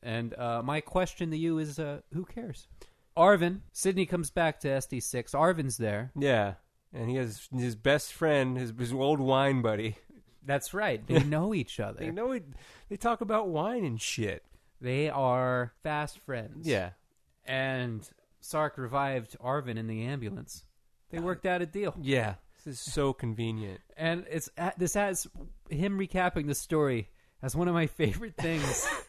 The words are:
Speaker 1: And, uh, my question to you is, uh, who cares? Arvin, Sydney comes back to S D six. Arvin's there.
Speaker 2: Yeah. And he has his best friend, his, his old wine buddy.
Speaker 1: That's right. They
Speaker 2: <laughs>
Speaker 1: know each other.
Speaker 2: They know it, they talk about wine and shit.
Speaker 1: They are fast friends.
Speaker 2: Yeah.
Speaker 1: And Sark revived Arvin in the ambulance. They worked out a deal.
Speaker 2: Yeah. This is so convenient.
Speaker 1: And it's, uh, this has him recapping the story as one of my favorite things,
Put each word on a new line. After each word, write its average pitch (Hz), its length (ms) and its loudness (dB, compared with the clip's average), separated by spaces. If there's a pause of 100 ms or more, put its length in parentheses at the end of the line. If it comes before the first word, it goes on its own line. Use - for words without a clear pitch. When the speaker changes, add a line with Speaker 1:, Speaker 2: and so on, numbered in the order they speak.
Speaker 1:
And, 117 360 -4
uh, 120 240 -2
my 147 200 0
question 180 480 -2
to 156 80 -2
you 165 200 0
is, 151 200 -4
uh, 147 240 -4 (100)
who 175 140 -6
cares? - 420 -12 (480)
Arvin, 180 460 8 (100)
Sydney 190 340 2
comes 175 240 -2
back 165 300 2
to 147 80 -2
S 135 180 0
D 127 140 -6
six. - 320 -4
Arvin's 151 460 4
there. 110 360 -2
Speaker 2:
Yeah. 120 400 4 (380)
And 113 180 -4
he 127 60 0
has 117 360 -4
his 123 220 -2
best 139 380 2
friend, 135 460 4
his, 120 200 -4
his 120 140 -2
old 139 280 4
wine 135 420 4
buddy. 107 340 0 (480)
Speaker 1:
That's 139 280 -2
right. 170 320 -2
They 135 200 6
Speaker 2:
<laughs> - 0 -
Speaker 1:
know 160 300 0
each 135 260 -4
other. 104 180 -6
Speaker 2:
They 160 140 -6
know 226 200 -2
it, 214 120 -4 (440)
they 202 80 -8
talk 233 240 0
about 214 280 0
wine 185 360 0
and 117 160 -2
shit. - 440 -4 (360)
Speaker 1:
They 131 280 0
are 127 640 2 (100)
fast 151 380 -4
friends. 123 480 -8
Speaker 2:
Yeah. 92 220 0 (540)
Speaker 1:
And 131 640 -2 (320)
Sark 151 380 -2
revived 131 640 -2
Arvin 123 360 -2
in 113 120 -4
the 110 160 -4
ambulance. 120 600 -8 (460)
They 165 80 -8
worked 175 280 -2
out 180 160 2
a 170 40 -4
deal. 190 340 -4
Speaker 2:
Yeah. 127 340 2 (300)
This - 20 -14 (200)
is 131 60 -8
so 139 200 2
convenient. 110 680 -4 (160)
Speaker 1:
And 165 340 -2
it's, 160 180 -6 (100)
uh, 180 180 -2
this 175 180 0
has 202 320 0 (440)
him 190 280 0
recapping 180 480 0
the 143 80 0
story 135 560 2 (320)
as 135 140 -4
one 175 120 2
of 175 60 2
my 165 120 4
favorite 180 500 -2
things, 147 500 0 (220)